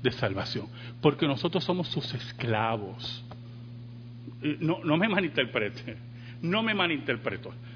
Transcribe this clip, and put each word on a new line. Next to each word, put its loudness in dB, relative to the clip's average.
de 4
salvación. -2
Porque 6
nosotros 2
somos 2
sus -4
esclavos. 0
No, 2
no 6
me 6
malinterprete, 0
no 2
me 2
malinterpreto. 0